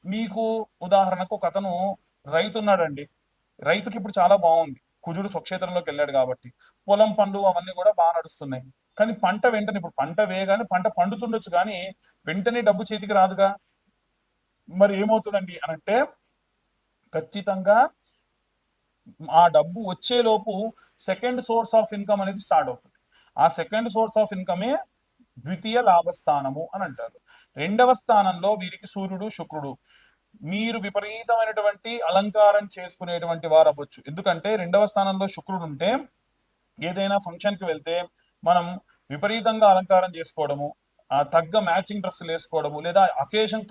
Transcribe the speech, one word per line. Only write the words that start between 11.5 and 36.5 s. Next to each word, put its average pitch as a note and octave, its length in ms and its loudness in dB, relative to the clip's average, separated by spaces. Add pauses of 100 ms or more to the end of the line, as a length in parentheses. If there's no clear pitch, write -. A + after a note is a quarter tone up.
కానీ F#3+ 380 -2 (320)
వెంటనే G3+ 340 -2
డబ్బు G#3 320 2
చేతికి G#3 200 -6
రాదుగా. G3 440 2 (1200)
మరి G3+ 220 6
ఏమవుతుందండి G3+ 600 -2
అనంటే, F#3+ 400 -2 (1080)
ఖచ్చితంగా G3 760 2 (1400)
ఆ E3+ 260 8
డబ్బు E3+ 240 2 (100)
వచ్చేలోపు A3 800 0 (340)
second B3 400 -4
source A#3 320 0
of A3 180 4
income G3+ 260 -2
అనేది F#3+ 220 -6
స్టార్ట్ D3+ 260 2
అవుతుంది. - 260 -16 (460)
ఆ E3 40 6 (100)
second G#3+ 380 -4
source A3 280 0
of G#3 140 0
income-ఏ F#3 400 -2 (680)
ద్వితీయ A3 380 -2
లాభస్థానము D#3+ 920 0
అని G3 100 -6
అంటారు. B2 340 -12 (380)
రెండవ A3 360 4
స్థానంలో G3 580 2 (120)
వీరికి F#3 240 -14
సూర్యుడు, F#3+ 420 -8
శుక్రుడు. D#3 440 -10 (680)
మీరు A3 360 -4
విపరీతమైనటువంటి G#3+ 1200 -2 (100)
అలంకారం G#3 640 4
చేసుకునేటువంటి F3 800 -8
వారు D#3+ 140 8
అవ్వచ్చు. C#3+ 400 -4
ఎందుకంటే, F3+ 480 -2
రెండవ G3 300 2
స్థానంలో G3 400 -2
శుక్రుడు F#3+ 440 -8
ఉంటే, E3 200 -2 (960)